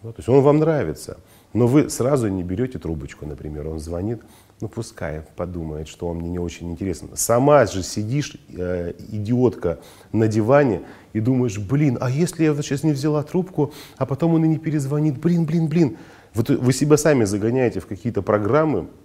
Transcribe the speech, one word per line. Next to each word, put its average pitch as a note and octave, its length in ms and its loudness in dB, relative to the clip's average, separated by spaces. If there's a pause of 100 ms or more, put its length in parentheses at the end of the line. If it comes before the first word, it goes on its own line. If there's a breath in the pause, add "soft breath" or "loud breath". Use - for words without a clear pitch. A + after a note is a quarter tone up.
Ну, A2+ 100 -14
то - 80 -16
есть E2 100 -6
он C#3 100 8
вам D3 180 6
нравится, D3 600 -2 (340 soft breath)
но A#2 140 4
вы C#3 240 4
сразу B2 380 0
не F#2+ 140 -2
берёте F#2+ 360 -4
трубочку, D2 480 -8
например, D2 420 -10
он D#2+ 100 -8
звонит, F2 440 -6 (400 loud breath)
ну, G#2+ 60 -8
пускай D#2+ 520 -10 (160)
подумает, D#2+ 500 -8
что - 220 -8
он E2+ 80 -4
мне E2+ 140 -6
не F2 80 -4
очень F2 320 -8
интересен. E2 440 -8
Сама C3 520 4
же F#2+ 160 -4
сидишь, A2+ 560 -6 (180)
э, F2 380 -6 (160)
идиотка, G#2+ 720 0 (320 loud breath)
на A2 160 2
диване A2 520 4 (320 loud breath)
и A2 80 -2
думаешь: B2 380 0
"Блин, B2+ 420 0
а B2+ 100 0
если D#3+ 340 0
я D3+ 100 2
вот D3 100 -4
сейчас D3 200 -4
не D#3 80 2
взяла D3 300 0
трубку, D#3 520 -2 (240 loud breath)
а C3 80 -2
потом E3 260 0
он D#3+ 140 4
и - 20 4
не D#3 100 2
перезвонит? D3+ 640 -2
Блин, E3+ 240 2
блин, D#3+ 220 0
блин". D#3 320 2 (360 loud breath)
Вот A2+ 140 0
вы B2 240 4
себя D3 240 4
сами C#3+ 280 4
загоняете G#2+ 560 0
в - 60 -14
какие-то G2+ 360 -4
программы G#2+ 640 0 (180)